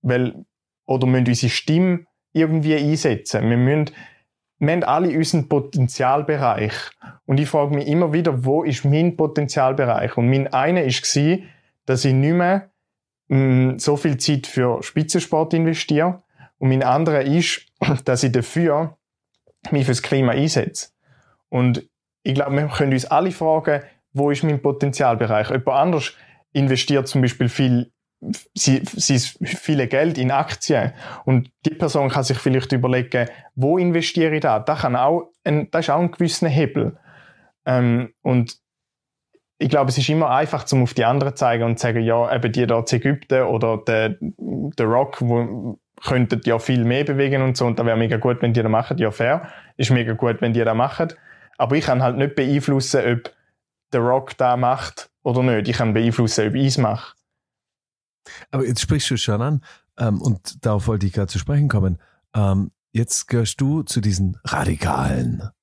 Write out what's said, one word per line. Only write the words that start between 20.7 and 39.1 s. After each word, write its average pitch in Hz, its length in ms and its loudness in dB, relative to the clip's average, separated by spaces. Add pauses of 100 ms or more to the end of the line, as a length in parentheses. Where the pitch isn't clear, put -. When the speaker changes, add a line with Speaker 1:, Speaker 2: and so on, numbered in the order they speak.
Speaker 1:
Und 123 380 0 (380)
ich 135 100 -2
glaube, 139 220 0
wir 147 120 0
können 135 240 0
uns 131 120 0
alle 165 280 0
fragen, 156 500 0 (300)
wo 143 180 0
ist 143 140 -2
mein 147 180 0
Potenzialbereich? 120 880 0
Jemand 127 180 -2
anders 143 440 0 (400)
investiert 135 560 0
zum 139 140 0
Beispiel 123 260 0
viel, 123 420 0 (640)
sie, 135 300 2
sie, - 340 0 (260)
viele 139 440 -2
Geld 143 300 0
in 127 120 0
Aktien. 139 640 -2 (320)
Und 131 260 2 (160)
die 156 80 -2
Person 143 360 0
kann 139 120 -2
sich 123 160 -2
vielleicht 131 340 0
überlegen, 127 560 0 (260)
wo 143 240 0
investiere 165 580 0
ich 151 40 0
da? 113 200 2
Da 151 160 -2
kann 123 200 -2
auch 151 340 0 (140)
ein, 151 260 0
da 165 100 0
ist 156 100 -4
auch 147 100 2
ein 175 120 0
gewisser 170 360 -2
Hebel. - 480 0 (680)
Ähm, 123 460 0 (100)
und 123 360 0 (1000)